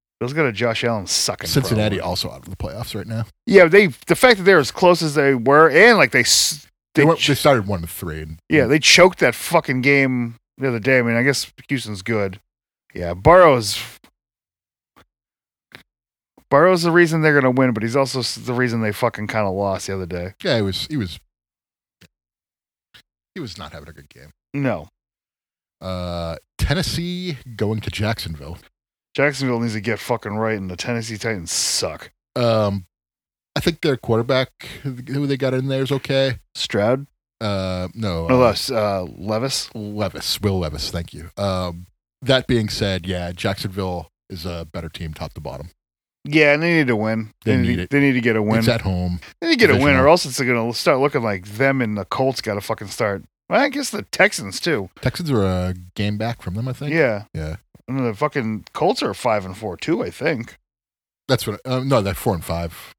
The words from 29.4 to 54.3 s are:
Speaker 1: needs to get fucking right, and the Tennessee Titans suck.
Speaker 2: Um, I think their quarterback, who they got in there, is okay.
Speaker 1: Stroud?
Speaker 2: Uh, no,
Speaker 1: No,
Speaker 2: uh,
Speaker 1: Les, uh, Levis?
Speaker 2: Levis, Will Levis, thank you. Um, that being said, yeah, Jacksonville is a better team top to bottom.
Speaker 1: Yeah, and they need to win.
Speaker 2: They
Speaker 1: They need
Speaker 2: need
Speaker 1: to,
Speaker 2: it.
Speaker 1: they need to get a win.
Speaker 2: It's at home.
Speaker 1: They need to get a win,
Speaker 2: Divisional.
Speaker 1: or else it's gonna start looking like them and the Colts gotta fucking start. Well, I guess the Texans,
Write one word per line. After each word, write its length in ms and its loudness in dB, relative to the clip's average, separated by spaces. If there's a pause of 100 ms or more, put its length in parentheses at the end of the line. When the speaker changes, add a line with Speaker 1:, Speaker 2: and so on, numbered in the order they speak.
Speaker 1:
needs 140 -2
to 80 -6
get 180 -4
fucking 360 -4
right, 220 -2
and 140 -6
the 40 -8
Tennessee 420 -6
Titans 340 -6
suck. 600 -6 (240)
Speaker 2:
Um, 500 0 (680)
I 40 0
think 220 -2
their 160 0
quarterback, 520 0 (340)
who 440 -6
they 100 0
got 160 -2
in 140 -2
there, 160 -2
is 80 -2
okay. 480 0 (160)
Speaker 1:
Stroud? 500 0 (360)
Speaker 2:
Uh, 520 -4
no, 340 -4
Speaker 1:
No, 80 2
Speaker 2:
uh, 140 6
Speaker 1:
Les, 200 -4
uh, 340 -2 (140)
Levis? 560 -6
Speaker 2:
Levis, 680 -6
Will 180 0
Levis, 320 -6
thank 220 -8
you. 240 -16
Um, 500 -4 (340)
that 260 0
being 220 0
said, 380 -4
yeah, 240 -6
Jacksonville 800 -6 (200)
is 160 -12
a 260 -10
better 180 -10
team 240 -10
top 200 -10
to 80 -12
bottom. 280 -12 (560)
Speaker 1:
Yeah, 280 4
and 80 0
they 180 2
need 80 2
to 100 2
win. 340 -2 (140)
Speaker 2:
They 100 2
Speaker 1:
They 60 2
need 80 2
Speaker 2:
need 80 2
Speaker 1:
to, 60 -2
Speaker 2:
it. 80 -12
Speaker 1:
they 100 4
need 100 4
to 100 0
get 140 2
a 60 0
win. 180 2
Speaker 2:
It's 80 2
at 140 2
home. 400 -2 (180)
Speaker 1:
They 80 -4
need 60 4
to 60 0
get 100 6
a 40 6
win, 100 4
Speaker 2:
Divisional. 220 6
Speaker 1:
or 40 6
else 160 4
it's 160 -8
gonna 320 0
start 260 2
looking 240 0
like 240 -4
them 340 0
and 160 -2
the 80 -6
Colts 360 -2
gotta 180 -4
fucking 300 -8
start. 340 -4 (260)
Well, 120 2
I 80 0
guess 200 -6
the 140 -8
Texans, 560 -2